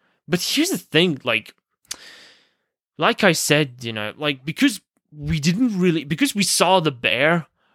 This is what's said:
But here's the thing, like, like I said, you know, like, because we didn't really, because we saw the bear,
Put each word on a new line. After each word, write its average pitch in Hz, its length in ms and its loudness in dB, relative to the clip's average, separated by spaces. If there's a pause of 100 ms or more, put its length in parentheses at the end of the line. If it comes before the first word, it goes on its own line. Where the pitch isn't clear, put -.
(260)
But 175 160 -2
here's 330 280 -2
the 262 80 -2
thing, 165 440 0
like, 113 320 -4 (1400)
like 196 240 0
I 185 100 6
said, 143 520 0
you 117 80 -8
know, 107 240 -8
like, 143 280 -6
because 208 360 0 (320)
we 151 260 -4
didn't 190 400 0
really, 165 260 2
because 165 300 -2
we 202 80 0
saw 185 380 2
the 156 100 0
bear, 135 560 0 (280)